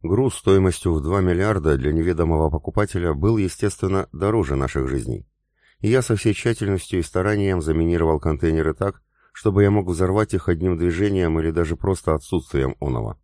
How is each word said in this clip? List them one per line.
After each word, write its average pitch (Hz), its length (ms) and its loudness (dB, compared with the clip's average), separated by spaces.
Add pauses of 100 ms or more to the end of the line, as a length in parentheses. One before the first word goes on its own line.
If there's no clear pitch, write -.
Груз 110 320 0
стоимостью 95 600 2
в 76 60 0
два 87 200 0
миллиарда 90 580 2
для 71 140 0
неведомого 82 580 2
покупателя 85 640 -2
был, 101 220 0
естественно, 95 720 -2
дороже 90 460 0
наших 67 320 -2
жизней. 58 400 -6 (500)
И 104 100 -2
я 127 140 2
со 113 140 0
всей 104 180 0
тщательностью 98 640 -2
и 85 40 0
старанием 95 600 0
заминировал 80 560 2
контейнеры 80 560 0
так, - 260 -6 (320)
чтобы 101 300 2
я 101 80 4
мог 101 160 2
взорвать 92 480 0
их 90 140 -2
одним 87 280 0
движением 87 600 0
или 80 140 0
даже 82 240 0
просто 90 400 -2
отсутствием 71 640 -2
оного. 58 440 -4